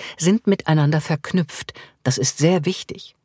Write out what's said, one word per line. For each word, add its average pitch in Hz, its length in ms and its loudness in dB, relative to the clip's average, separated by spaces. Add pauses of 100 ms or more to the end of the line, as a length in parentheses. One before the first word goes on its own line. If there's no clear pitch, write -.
(180)
sind 190 280 2
miteinander 156 560 2
verknüpft. - 720 -4 (300)
Das - 160 0
ist - 180 -2
sehr 170 260 2
wichtig. - 600 -8